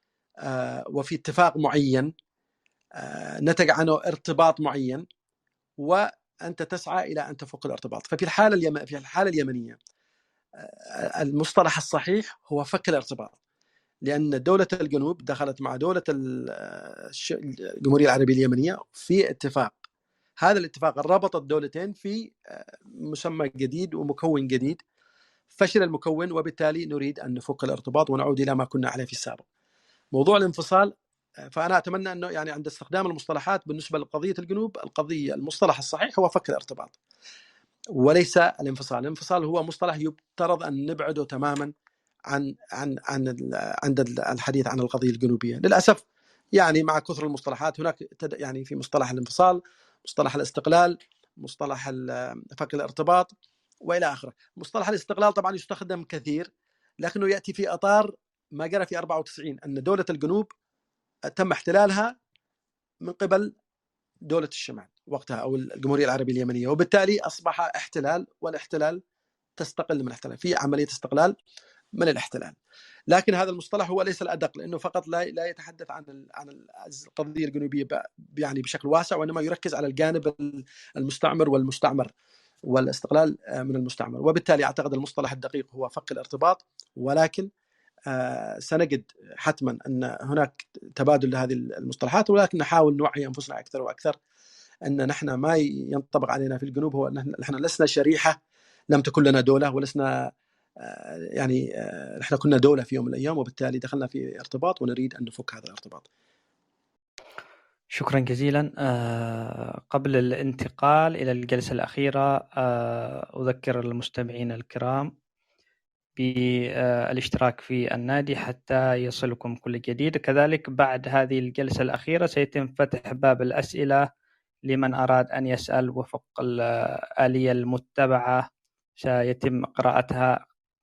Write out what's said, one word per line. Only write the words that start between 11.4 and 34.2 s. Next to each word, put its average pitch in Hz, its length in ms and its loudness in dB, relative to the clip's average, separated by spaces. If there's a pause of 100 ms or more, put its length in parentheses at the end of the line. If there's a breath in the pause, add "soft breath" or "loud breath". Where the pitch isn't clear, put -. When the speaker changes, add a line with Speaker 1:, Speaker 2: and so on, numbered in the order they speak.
Speaker 1:
الصحيح 175 680 -4
هو 143 180 -2
فك 185 240 -4
الارتباط، 131 500 -4 (640)
لأن 143 400 0
دولة 185 300 4
الجنوب 151 520 -2
دخلت 139 360 -4
مع 131 160 -6
دولة 170 320 0
ال-، 127 420 -4 (580)
الش-، - 240 -8
الجمهورية 139 760 2
العربية 131 280 6
اليمنية 131 440 2 (140)
في - 380 2
اتفاق. 135 440 -2 (640)
هذا 196 200 6
الاتفاق 151 400 -2
ربط 180 380 2
الدولتين 151 560 -4
في، 214 400 -8 (140)
آه، - 380 -18
مسمى 151 720 -6
جديد 156 380 -4
ومكون 147 520 0
جديد. 131 360 -2 (680)
فشل 196 340 4
المكون، 165 500 -2
وبالتالي 160 540 -2
نريد 143 340 -4
أن 127 140 -6
نفك 131 300 -6
الارتباط 139 460 0
ونعود 135 300 0
إلى 135 140 2
ما 131 100 0
كنا 127 240 -2
عليه 127 160 -6
في - 80 -14
السابق. 117 320 -10 (680)
موضوع 147 240 6
الانفصال، 190 580 4 (440)
آه، 139 100 -18
فأنا 170 300 2
أتمنى 185 340 -4
أنه، 180 160 -8
يعني، 156 220 -6
عند 151 160 -8
استخدام 185 400 -4
المصطلحات 165 640 -4
بالنسبة 156 300 -6
لقضية 151 400 -4